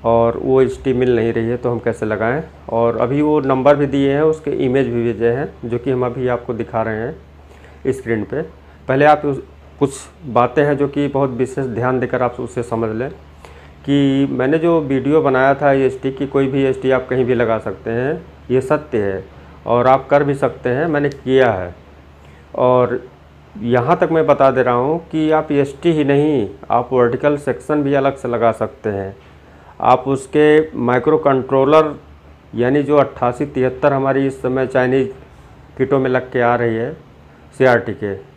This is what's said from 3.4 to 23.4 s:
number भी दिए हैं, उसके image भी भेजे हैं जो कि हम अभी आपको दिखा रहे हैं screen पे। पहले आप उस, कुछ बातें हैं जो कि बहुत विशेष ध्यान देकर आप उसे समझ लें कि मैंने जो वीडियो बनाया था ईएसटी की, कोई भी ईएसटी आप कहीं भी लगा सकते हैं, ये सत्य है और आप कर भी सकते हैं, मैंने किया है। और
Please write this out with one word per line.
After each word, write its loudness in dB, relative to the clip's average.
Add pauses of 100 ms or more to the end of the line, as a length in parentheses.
number 4
भी 0
दिए 2
हैं, 0
उसके 0 (140)
image 2
भी -2
भेजे 0
हैं -4 (160)
जो -4
कि -4
हम 0
अभी -4
आपको -4
दिखा -4
रहे -4
हैं -10
screen -4
पे। -6 (460)
पहले 4
आप 4
उस, -4 (360)
कुछ -2 (280)
बातें 2
हैं 0
जो -2
कि -2
बहुत 0
विशेष -4
ध्यान -2
देकर -2
आप -4
उसे -6
समझ -4
लें -6 (680)
कि 2
मैंने 0
जो 2
वीडियो 0
बनाया 4
था 2
ईएसटी 0
की, -6
कोई 0
भी 0
ईएसटी 0
आप 0
कहीं 0
भी 0
लगा 0
सकते -8
हैं, -4 (260)
ये 2
सत्य -2
है -4 (420)
और 2
आप 4
कर 4
भी 0
सकते -4
हैं, -2
मैंने 0
किया 2
है। -6 (840)
और 2 (540)